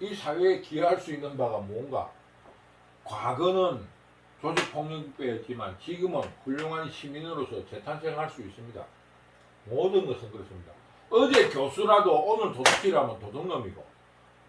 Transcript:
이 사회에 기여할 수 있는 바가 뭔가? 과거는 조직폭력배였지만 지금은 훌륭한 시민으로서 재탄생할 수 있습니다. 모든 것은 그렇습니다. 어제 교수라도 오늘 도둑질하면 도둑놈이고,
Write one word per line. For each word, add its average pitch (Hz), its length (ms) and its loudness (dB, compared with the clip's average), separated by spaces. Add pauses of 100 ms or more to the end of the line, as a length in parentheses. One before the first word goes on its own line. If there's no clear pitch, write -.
이 196 140 -6
사회에 180 460 2
기여할 165 380 2
수 160 140 -10
있는 139 240 -8
바가 135 220 0
뭔가? 110 520 -6 (960)
과거는 151 800 0 (540)
조직폭력배였지만 143 1400 -6
지금은 175 440 -4 (220)
훌륭한 156 460 -4
시민으로서 143 760 -8
재탄생할 151 600 -6
수 - 140 -14
있습니다. 110 420 -14 (840)
모든 175 400 2
것은 113 240 -8
그렇습니다. - 420 -16 (380)
어제 247 380 8
교수라도 202 680 4
오늘 196 380 2
도둑질하면 131 680 2
도둑놈이고, 135 760 -8 (540)